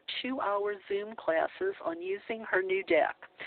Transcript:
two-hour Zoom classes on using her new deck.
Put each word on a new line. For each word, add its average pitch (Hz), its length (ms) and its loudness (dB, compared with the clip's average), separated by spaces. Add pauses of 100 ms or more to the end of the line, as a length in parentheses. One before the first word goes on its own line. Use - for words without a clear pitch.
(220)
two-hour 208 540 0 (120)
Zoom 208 300 -2
classes 165 640 0
on 170 180 -4
using 202 480 -4
her 190 140 4
new 190 200 0
deck. 160 320 4 (320)